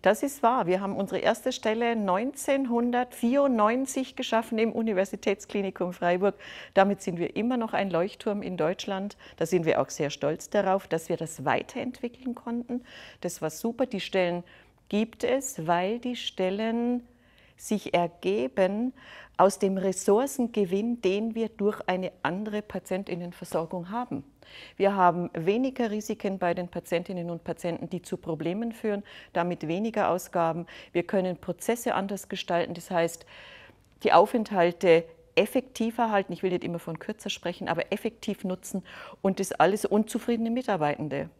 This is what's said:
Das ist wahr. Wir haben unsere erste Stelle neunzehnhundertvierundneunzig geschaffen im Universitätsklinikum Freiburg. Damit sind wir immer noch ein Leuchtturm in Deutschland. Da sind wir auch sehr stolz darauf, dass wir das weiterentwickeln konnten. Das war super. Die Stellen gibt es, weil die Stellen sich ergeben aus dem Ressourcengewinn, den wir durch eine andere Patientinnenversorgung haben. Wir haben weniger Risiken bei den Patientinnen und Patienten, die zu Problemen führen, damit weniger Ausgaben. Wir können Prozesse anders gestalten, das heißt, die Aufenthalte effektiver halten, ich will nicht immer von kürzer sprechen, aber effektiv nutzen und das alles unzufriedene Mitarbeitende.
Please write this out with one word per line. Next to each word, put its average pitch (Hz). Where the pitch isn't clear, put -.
Das 190
ist 277
wahr. 240
Wir 185
haben 196
unsere 185
erste -
Stelle 233
neunzehnhundertvierundneunzig 247
geschaffen 226
im 220
Universitätsklinikum 196
Freiburg. 180
Damit 196
sind 170
wir -
immer 240
noch 226
ein 196
Leuchtturm 196
in 180
Deutschland. 190
Da 160
sind 170
wir -
auch 135
sehr 143
stolz 151
darauf, 196
dass 165
wir 170
das 156
weiterentwickeln 240
konnten. 240
Das -
war 156
super. 233
Die 196
Stellen 175
gibt 220
es, -
weil 180
die 240
Stellen 226
sich -
ergeben 202
aus 190
dem 190
Ressourcengewinn, 214
den 208
wir 226
durch 208
eine 185
andere 208
Patientinnenversorgung 180
haben. 240
Wir 196
haben 175
weniger 233
Risiken 208
bei 175
den 175
Patientinnen 175
und 165
Patienten, 165
die 175
zu -
Problemen 175
führen, 208
damit 170
weniger 208
Ausgaben. 170
Wir 175
können 185
Prozesse 226
anders 196
gestalten, 175
das 175
heißt, 170
die -
Aufenthalte 175
effektiver 226
halten, 196
ich 170
will 190
nicht 180
immer 170
von 165
kürzer -
sprechen, -
aber -
effektiv -
nutzen 185
und 190
das 196
alles 190
unzufriedene 220
Mitarbeitende. 156